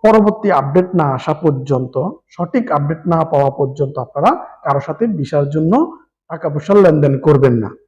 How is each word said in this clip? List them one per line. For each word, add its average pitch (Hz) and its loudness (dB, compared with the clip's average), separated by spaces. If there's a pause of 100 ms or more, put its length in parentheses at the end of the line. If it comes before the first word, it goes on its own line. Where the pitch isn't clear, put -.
পরবর্তী 208 2
আপডেট 160 0
না 165 2
আসা 139 -2
পর্যন্ত, 131 -2 (320)
সঠিক 175 -4
আপডেট 147 -4
না 165 0
পাওয়া 139 0
পর্যন্ত 139 -4
আপনারা 143 -2 (340)
কারো 139 -2
সাথে 165 -6
ভিসার 143 -2
জন্য 156 0 (560)
টাকা 160 -8
পয়সার 151 0
লেনদেন 147 4
করবেন 139 4
না। 110 -2 (180)